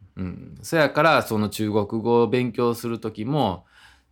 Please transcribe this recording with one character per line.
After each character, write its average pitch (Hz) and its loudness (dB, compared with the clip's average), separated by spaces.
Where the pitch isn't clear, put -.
う 95 -8
ん。 - -12
そ - -4
や 151 4
か 147 2
ら、 151 4
そ 110 -2
の 107 0
中 107 -4
国 104 2
語 117 2
を 113 2
勉 123 -2
強 120 0
す 117 -8
る 117 -6
時 107 -8
も、 117 -2